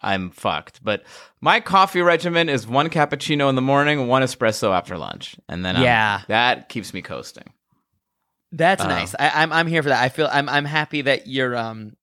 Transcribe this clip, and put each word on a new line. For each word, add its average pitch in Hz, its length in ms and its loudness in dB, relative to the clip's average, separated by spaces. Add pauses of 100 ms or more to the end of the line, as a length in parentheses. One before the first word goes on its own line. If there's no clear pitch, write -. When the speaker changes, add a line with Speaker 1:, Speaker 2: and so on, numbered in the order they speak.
Speaker 1:
I'm 95 300 -4
fucked. - 520 -6
But 104 200 -4 (360)
my 180 200 2
coffee 190 420 2
regimen 170 480 2
is 120 160 -2
one 139 240 0
cappuccino 147 600 0
in 135 60 2
the 131 60 0
morning, 143 460 2
one 131 160 2
espresso 110 520 0
after 90 220 -4
lunch. 50 380 -12 (120)
And 90 160 -8
then 92 120 -2
I'm, 87 80 2
Speaker 2:
Yeah. 110 460 2
Speaker 1:
that 117 400 0
keeps - 260 -10
me 90 80 -10
coasting. - 480 -14 (1000)
Speaker 2:
That's 170 320 2
Speaker 1:
Uh, 190 40 -2
Speaker 2:
nice. 87 320 -2
I, 147 100 4 (140)
I'm, 160 100 0
I'm 165 140 2
here 160 160 0
for 143 60 0
that. 123 120 2
I 127 80 2
feel, 151 220 -2
I'm, 143 180 0
I'm 143 160 0
happy 151 380 -4
that 131 240 0
you're, 131 280 -2
um, 110 480 -8